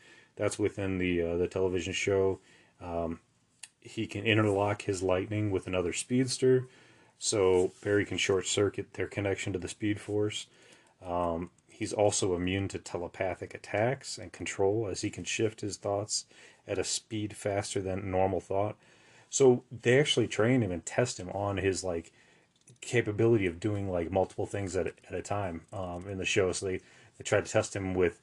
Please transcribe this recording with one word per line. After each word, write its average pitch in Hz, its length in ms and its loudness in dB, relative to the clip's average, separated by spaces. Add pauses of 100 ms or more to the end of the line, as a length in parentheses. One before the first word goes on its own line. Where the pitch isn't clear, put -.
(360)
that's 104 220 -2
within 98 400 0
the, 87 240 2
uh, 85 140 0
the 87 120 2
television 92 440 0
show. 95 480 2 (400)
Um, 85 400 -6 (600)
he - 260 -8
can 101 180 -8
interlock 104 580 4
his 95 200 -2
lightning 104 480 0
with 92 160 -2
another 90 260 -2
speedster, 127 760 2 (520)
so 92 540 4 (100)
Barry 104 220 2
can 92 140 -6
short 95 280 2
circuit 101 480 0
their 92 120 -4
connection 101 460 -2
to 95 60 -2
the - 100 -6
Speed 104 320 -4
Force. 104 460 -2 (580)
Um, 87 460 -2 (180)
he's - 240 -6
also 104 420 2
immune 92 340 0
to 90 100 -8
telepathic 90 760 -6
attacks 120 640 -4
and 98 140 -14
control, 101 580 0
as - 120 -8
he 104 80 -2
can 92 140 -10
shift - 360 -2
his 98 160 -8
thoughts 101 500 -2 (400)
at 101 120 -4
a 90 60 0
speed 107 520 -6
faster 101 440 -2
than 95 300 -4
normal 92 300 2
thought. 101 360 -2 (540)
So 127 400 6
they 120 280 4
actually 139 300 2
train 120 340 4
him 98 80 0
and 85 140 -6
test - 340 -2
him 90 120 -8
on 101 260 -2
his, 90 260 0
like, 85 300 -4 (680)
capability 113 640 2
of 85 140 -4
doing, 101 300 -2
like, 85 200 -2
multiple 95 360 0
things 95 300 -4
at, 85 100 0
at - 280 -12
a 90 80 -6
time, 95 400 -4 (100)
um, 90 360 -8
in 98 100 -8
the 90 60 -4
show. 92 280 2
So 98 140 -4
they, 92 140 -4 (380)
they - 60 -12
try - 160 4
to 90 100 -4
test - 240 2
him 95 200 -2
with 90 280 4